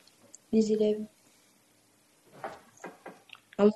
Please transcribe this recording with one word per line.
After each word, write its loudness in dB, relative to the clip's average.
les 2
élèves. 0
À 4